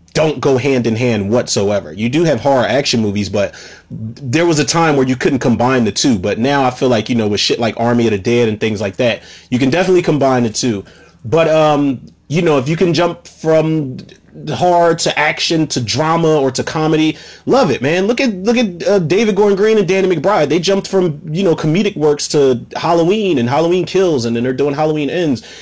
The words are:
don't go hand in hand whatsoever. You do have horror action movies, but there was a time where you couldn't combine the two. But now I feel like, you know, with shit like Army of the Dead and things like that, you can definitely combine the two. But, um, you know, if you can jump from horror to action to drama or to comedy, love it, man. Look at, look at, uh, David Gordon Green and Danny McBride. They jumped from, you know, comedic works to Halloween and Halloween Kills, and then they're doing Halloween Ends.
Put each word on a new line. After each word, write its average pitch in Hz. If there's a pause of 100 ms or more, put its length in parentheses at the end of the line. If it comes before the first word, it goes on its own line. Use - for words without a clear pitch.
(140)
don't 151
go 139
hand 127
in 110
hand 110
whatsoever. 101
You 107
do 156
have 139
horror 135
action 120
movies, 101
but 98 (360)
there 120
was 151
a 147
time 160
where 131
you 131
couldn't 131
combine 120
the 101
two. 120
But 98
now 139
I 123
feel 127
like, 127
you 127
know, 110
with 101
shit -
like 110
Army 120
of 107
the 101
Dead 117
and 107
things 110
like 101
that, 113 (280)
you 120
can 135
definitely 180
combine 135
the 110
two. 107 (400)
But, 156
um, 147 (220)
you 151
know, 160
if 123
you 165
can 170
jump 170
from 156 (540)
horror 170
to 160
action 156
to 139
drama 156
or 135
to 127
comedy, 156 (300)
love 214
it, 110
man. 175
Look 240
at, 240
look 202
at, 190
uh, 202
David 190
Gordon 202
Green 214
and 190
Danny 190
McBride. 170
They 156
jumped 196
from, 180 (100)
you 180
know, 165
comedic 165
works 147
to 131 (100)
Halloween 170
and 120
Halloween 165
Kills, 170
and 117
then 117
they're 127
doing 139
Halloween 156
Ends. 160 (200)